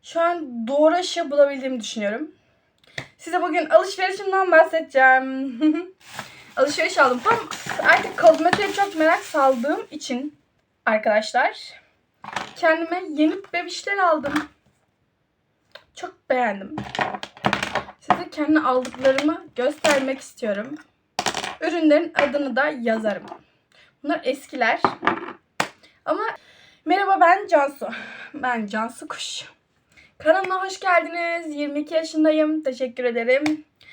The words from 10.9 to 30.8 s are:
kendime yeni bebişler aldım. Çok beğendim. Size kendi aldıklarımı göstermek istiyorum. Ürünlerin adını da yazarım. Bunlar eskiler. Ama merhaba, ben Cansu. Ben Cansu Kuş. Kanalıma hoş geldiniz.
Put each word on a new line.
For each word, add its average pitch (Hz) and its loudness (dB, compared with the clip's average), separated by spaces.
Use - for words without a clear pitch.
kendime 330 0
yeni 311 2
bebişler 349 -6
aldım. 311 0
Çok - -10
beğendim. 247 -2
Size - -2
kendi 302 2
aldıklarımı 269 0
göstermek 269 0
istiyorum. 226 -8
Ürünlerin 320 4
adını 285 0
da 277 2
yazarım. 220 -4
Bunlar 302 -2
eskiler. 262 -2
Ama 392 -2
merhaba, 381 2
ben 359 4
Cansu. 294 0
Ben 247 -4
Cansu 220 -6
Kuş. - -10
Kanalıma 370 0
hoş 381 -10
geldiniz. 339 -2